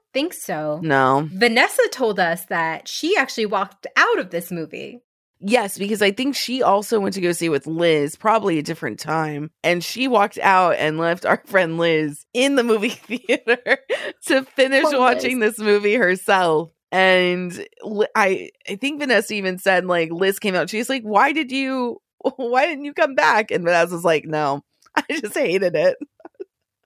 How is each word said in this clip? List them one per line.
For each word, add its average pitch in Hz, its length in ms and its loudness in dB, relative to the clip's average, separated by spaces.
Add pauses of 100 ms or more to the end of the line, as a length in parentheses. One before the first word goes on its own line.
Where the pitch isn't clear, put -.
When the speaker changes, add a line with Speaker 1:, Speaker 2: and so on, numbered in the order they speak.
(140)
Speaker 1:
think 302 200 -4
so. 151 480 -6
Speaker 2:
No. 139 500 2
Speaker 1:
Vanessa 240 500 2 (100)
told 214 280 -2
us 175 260 -2
that 160 420 -2
she 349 280 -2
actually 262 300 -2
walked 196 400 -4 (100)
out 392 220 4
of 202 140 -6
this 175 200 -8
movie. 156 500 -10 (400)
Speaker 2:
Yes, 208 360 0
because 202 240 -2
I 202 100 4
think 262 240 -4
she 254 280 -4
also 202 360 2
went 196 160 -2
to 190 60 -4
go 175 120 0
see 170 120 -4
it 165 40 0
with 143 180 -2
Liz, 160 480 0
probably 208 420 0
a 147 60 -4
different 151 360 -8
time. 156 520 -6 (120)
And 175 200 0
she 262 240 -4
walked 214 320 0
out 185 380 4
and 156 200 -2
left 170 280 -2
our - 180 0
<laughs> - 20 -20
friend 170 320 0
Liz 156 560 0
in 277 220 2
the 240 80 4
movie 220 260 2
<laughs> - 0 -
theater 240 880 -2 (480)
to 269 180 2
finish 269 400 2
Speaker 1:
Poor 311 80 2
Liz. 269 80 0
Speaker 2:
watching 247 400 2
this 220 200 0
movie 208 360 2
herself. 180 760 2 (200)
And 180 720 2 (180)
Li-, 214 320 -2
I, 190 340 0 (180)
I 196 80 -8
think 285 240 -6
Vanessa 233 340 0
even 190 240 -4
said, 185 280 2
like, 170 260 0
Liz 190 280 0
came 190 160 -2
out. 170 140 0
She's 220 200 -4
like, 262 140 -4
"Why 214 300 4
did 285 180 -4
you, 262 500 -4 (180)
<laughs> 262 160 -2
why 254 300 2
didn't 285 200 -6
you 294 80 -10
come 294 220 0
back?" 262 360 2
And 170 120 -2
Vanessa's 170 400 2
like, 160 220 2
"No, 151 380 -2 (160)
<laughs> - 160 -16
I - 140 0
just 269 280 -6
hated 185 380 0
it." 165 220 2 (880)